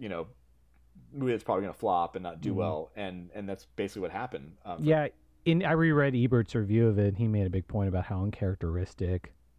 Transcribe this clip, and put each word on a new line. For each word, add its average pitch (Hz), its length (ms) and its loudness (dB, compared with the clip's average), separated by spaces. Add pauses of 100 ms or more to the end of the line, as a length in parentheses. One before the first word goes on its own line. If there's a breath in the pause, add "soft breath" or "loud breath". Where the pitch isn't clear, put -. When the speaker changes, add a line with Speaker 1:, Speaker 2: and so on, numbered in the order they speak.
Speaker 1:
you 113 80 -10
know, 85 180 -8 (840)
movie 131 180 -2
that's 110 140 -2
probably 98 180 0
gonna 92 100 -6
flop 90 440 0
and 92 80 -8
not 82 160 -10
do 104 80 -6
Speaker 2:
Mm-hmm. 98 100 -2
Speaker 1:
well." 80 380 -4
And, 90 360 -10
and 101 160 -10
that's 95 180 -10 (100)
basically 101 260 -6
what 87 80 -4
happened. 90 540 -10
Um, 87 180 -10
Speaker 2:
Yeah, 151 240 2 (380)
in, 170 200 2
I 151 60 0
reread 147 460 4
Ebert's 120 400 2
review 113 320 4
of 101 100 4
it, 104 80 4
and 98 100 2
he 113 120 0
made 104 180 2
a 90 40 -2
big 92 180 -2
point 101 200 0
about 90 180 0
how 95 180 -2
uncharacteristic, 92 1080 -2 (240)